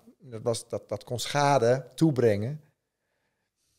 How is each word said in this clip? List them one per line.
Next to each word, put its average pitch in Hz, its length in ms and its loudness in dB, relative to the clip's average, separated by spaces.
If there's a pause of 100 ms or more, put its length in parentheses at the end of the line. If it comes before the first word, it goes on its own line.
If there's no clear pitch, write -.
(200)
dat 120 240 -18
was, 117 260 -4
dat, - 200 -10
dat 104 140 -8
kon 123 160 -8
schade 139 680 2 (100)
toebrengen. 123 680 0 (1160)